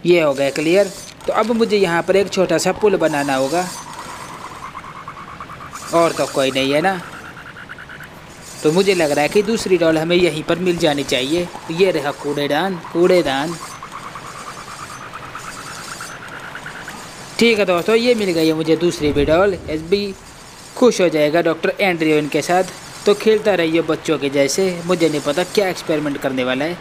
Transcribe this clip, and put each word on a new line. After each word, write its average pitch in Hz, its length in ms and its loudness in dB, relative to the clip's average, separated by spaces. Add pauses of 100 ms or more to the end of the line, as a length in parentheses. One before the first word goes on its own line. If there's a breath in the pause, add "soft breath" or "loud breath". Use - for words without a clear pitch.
ये 170 160 6
हो 147 140 2
गया 139 180 0
clear। 180 400 2 (280)
तो - 120 -4
अब 220 200 0
मुझे 220 240 2
यहाँ 170 260 2
पर 185 140 2
एक 190 120 2
छोटा - 300 0
सा 185 160 0
पुल 190 220 2
बनाना 147 380 0
होगा, 139 300 0 (2250)
और 165 180 4
तो 143 140 0
कोई 135 240 0
नहीं 135 220 0
है 147 80 4
ना। 185 200 0 (1600)
तो 156 100 4
मुझे 190 220 4
लग 160 160 2
रहा 147 120 2
है 147 60 2
कि 208 140 2
दूसरी 196 360 2
doll 160 200 4
हमें 170 180 2
यहीं 156 260 2
पर 165 160 0
मिल 180 200 0
जानी 143 260 2
चाहिए। 143 420 0 (260)
ये 185 180 4
रहा 147 240 -2
कूड़ेदान, 147 600 -2 (160)
कूड़ेदान। 170 640 2 (3750)
ठीक 226 200 6
है 208 80 4
दोस्तों, 180 300 2
ये 240 180 4
मिल 208 160 0
गई 160 160 4
है 160 80 4
मुझे 156 240 2
दूसरी 160 340 0
भी 143 120 2
doll। 175 340 4 (100)
एस 156 140 -4
भी 196 320 0 (640)
खुश 233 240 4
हो 175 100 6
जाएगा 151 320 2
doctor 165 380 0
Andrew 160 380 2
इनके 147 240 0
साथ। 180 300 2 (340)
तो 202 100 6
खेलता 214 380 2
रहिए 165 280 2
बच्चों 156 360 -2
के 139 120 -2
जैसे। 170 560 0
मुझे 170 220 2
नहीं 151 140 0
पता 147 220 0
क्या 190 240 2
experiment 151 500 -2
करने 131 260 -2
वाला 127 200 0
है। 175 160 -4